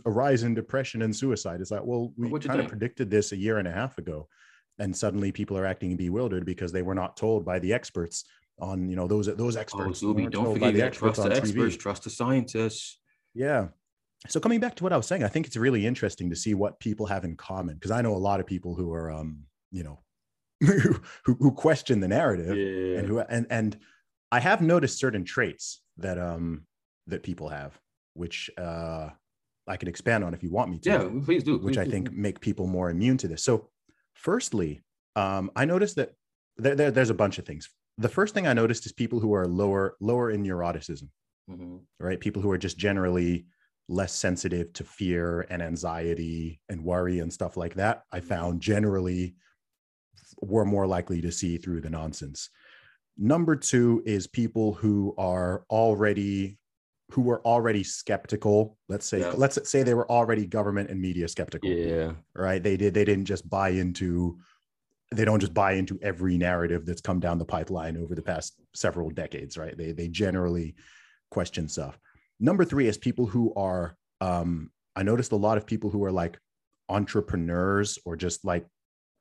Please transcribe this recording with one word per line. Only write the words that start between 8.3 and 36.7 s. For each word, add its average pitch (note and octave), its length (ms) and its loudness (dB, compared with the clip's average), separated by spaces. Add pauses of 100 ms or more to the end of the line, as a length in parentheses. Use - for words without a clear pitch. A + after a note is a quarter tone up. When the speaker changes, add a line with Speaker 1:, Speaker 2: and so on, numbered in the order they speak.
Speaker 1:
on, F#2 320 -4
you F#2 60 -4
know, F2+ 100 0
those, G#2 200 2 (100)
those A#2 200 -2
Speaker 2:
Oh, A2 40 -4
Speaker 1:
experts G2 400 -6
Speaker 2:
Zuby, G2+ 220 0
Speaker 1:
weren't F2+ 120 -2
Speaker 2:
don't G#2+ 120 0
Speaker 1:
told A2 140 2
by G#2+ 60 4
Speaker 2:
forget G#2+ 80 4
Speaker 1:
the G#2 60 6
Speaker 2:
that B2 80 6
Speaker 1:
experts A2+ 300 2
Speaker 2:
trust G2 120 4
the A2+ 60 4
Speaker 1:
on C3+ 100 2
T G#2 60 0
V. A#2 80 0
Speaker 2:
experts, A#2 160 2
trust G2+ 260 -6
the A2 80 -10
scientists. A2+ 880 -2 (360)
Speaker 1:
Yeah. B2 340 0 (580)
So - 140 -2
coming A#3 180 4
back A#3 180 -2
to - 60 -10
what F3+ 100 0
I E3 40 6
was A#2 100 0
saying, F3+ 160 0
I G#2 60 2
think D#3 180 -2
it's B2 100 -10
really A2+ 300 4
interesting G#2 440 -2
to E2 60 -2
see G#2+ 180 0
what G2 260 0
people G#2+ 260 -4
have G2 180 -4
in E2 120 -8
common, F2 420 -8
'cause G2 140 -4
I A#2+ 100 0
know A2 140 0
a - 20 -2
lot G2 220 0
of F2+ 60 -6
people F2+ 280 -6
who F2 180 -4
are, E2 200 -6
um, D#2 320 -10 (260)
you F2+ 140 -8
know, D2 160 -16 (600)
<laughs> - 0 - (640)
who, B2+ 120 4
who C3+ 160 6
question C#3 480 2
the F#2 80 0
narrative G2+ 480 2
Speaker 2:
Yeah. F#2 420 -2
Speaker 1:
and F#2+ 80 -2
who, A2 140 0
and, A#2 280 -2
and A2 280 0 (540)
I B2 100 4
have F3+ 220 4
noticed D#3+ 360 4
certain A2 260 0
traits - 580 -4 (160)
that, F2+ 200 -4
um, E2+ 480 -6 (420)
that F2+ 140 -8
people - 280 -8
have, C#2+ 280 -12 (360)
which, - 420 -8
uh, E2 540 -8 (560)
I F#2+ 100 -6
could F2+ 120 -8
expand G#2+ 360 0
on E2+ 80 -4
if E2+ 100 -10
you F2+ 80 -4
want G2+ 200 0
me F2 80 -6
to, - 100 -2
Speaker 2:
Yeah, B2+ 380 0
please E3+ 180 2
do, C#3+ 140 2
Speaker 1:
which A2+ 160 -2
Speaker 2:
please B2 40 0
Speaker 1:
I F#2+ 60 0
Speaker 2:
do, C3+ 60 -2
Speaker 1:
think F#2 180 -2
Speaker 2:
please. - 80 -10
Speaker 1:
make G2+ 240 -2
people G2 260 -2
more F#2 220 0
immune A2 300 4
to F#2+ 100 -4
this. D#2+ 160 -8
So A2+ 240 2 (460)
firstly, G#2+ 680 -2 (340)
um, F#2+ 380 0
I C3 120 2
noticed F#3 300 2
that - 160 -2 (440)
there, C3+ 180 2